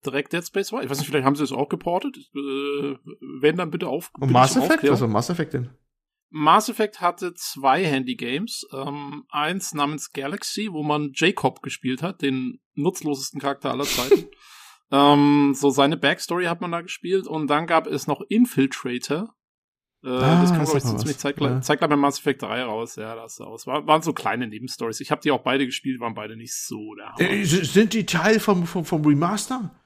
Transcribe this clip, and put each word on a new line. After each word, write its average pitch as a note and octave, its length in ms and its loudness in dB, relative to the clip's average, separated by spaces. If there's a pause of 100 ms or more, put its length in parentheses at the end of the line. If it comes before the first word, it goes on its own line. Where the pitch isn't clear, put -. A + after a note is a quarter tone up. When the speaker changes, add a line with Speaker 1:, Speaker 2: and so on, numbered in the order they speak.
Speaker 1:
direkt C#3 300 -4
Dead E3+ 120 -4
Space - 280 -4
war. B3+ 100 -4
Ich - 60 -6
weiß C#3 80 -2
nicht, D3 100 -4
vielleicht C#3 180 0
haben C#3 100 4
sie D3 80 0
es C3+ 80 -2
auch C3+ 180 -2
geportet. F3+ 480 -4
Äh, C#3+ 760 -6 (460)
wenn, D#3 160 4
dann F3 120 -4
bitte E3+ 200 -6
auf-, D3+ 260 -6
Speaker 2:
Und - 60 -8
Speaker 1:
bitte C3 120 2
Speaker 2:
Mass C3 200 6
Speaker 1:
zum - 100 4
Speaker 2:
Effect? D#4+ 160 4
Speaker 1:
Aufklären. C#3+ 140 4
Speaker 2:
Was B2 80 2
war A#2+ 60 2
Mass A2 220 0
Effect E3+ 240 -4
denn? B2+ 160 -4 (600)
Speaker 1:
Mass D#3+ 380 4
Effect G#3+ 320 -2
hatte F3 360 -2
zwei C#3 500 0
Handygames. C3 880 -4
Ähm, C#3+ 560 -10
eins E3 440 -4
namens D3 380 -4
Galaxy, F#3 600 -6
wo D3+ 100 -6
man D3 320 -2
Jacob D#3+ 460 0
gespielt C3 420 -6
hat, F3 180 -8
den C3 380 -2 (160)
nutzlosesten D3 640 -4
Charakter C#3 320 -4
aller C3 140 -2
Zeiten. - 460 2
Speaker 2:
<laughs> - 40 -20 (540)
Speaker 1:
Ähm, C#3+ 640 6
so C#3+ 160 4
seine C#3 280 4
Backstory E3+ 480 -2
hat E3+ 160 -4
man F3 100 -6
da E3+ 100 -4
gespielt. F3+ 460 -4
Und D#3 200 -4
dann D3 200 0
gab D#3+ 200 2
es - 200 -4
noch D3 220 -2
Infiltrator. C#3+ 1040 0 (680)
Äh, C3 60 -12
Speaker 2:
Ah, C3+ 320 6
Speaker 1:
das F3+ 100 6
kam, E3 80 4
Speaker 2:
das D3+ 100 2
Speaker 1:
glaub D3 80 4
ich, C3 60 0
Speaker 2:
sagt A#2 100 0
mir A2 60 -2
Speaker 1:
ziemlich C3+ 160 -2
Speaker 2:
was. - 60 -16
Speaker 1:
zeitgleich, C#3+ 300 -2
Speaker 2:
Ja. C3 100 0
Speaker 1:
zeitgleich D3+ 280 0
bei D3 80 4
Mass C#3+ 220 2
Effect C#3 220 -2
drei A#2 220 -4
raus. A#2 320 -6
Ja, A2 200 -10
da A2+ 100 -16
ist - 140 -20
er - 80 -14
aus. A2 200 -14
War, D3 200 -4
waren D#3 140 6
so D#3+ 120 -2
kleine A2+ 340 -4
Nebenstories. A2+ 540 -8
Ich - 100 -6
hab C#3+ 80 0
die D3+ 120 2
auch B2+ 120 0
beide C3+ 220 2
gespielt, B2+ 340 -6
waren A#2 140 -6
beide G#2+ 240 -12
nicht A2+ 180 -14
so G#2+ 400 -10
der G#2 180 -16
Hammer. - 60 -14
Speaker 2:
Äh, G3+ 220 2
s-, E3+ 320 2
sind G#3+ 200 6
die A3 120 0
Teil G3+ 340 2
vom, F3+ 260 2
vom, E3 200 -4
vom D#3 200 -2
Remaster? F3 680 2 (140)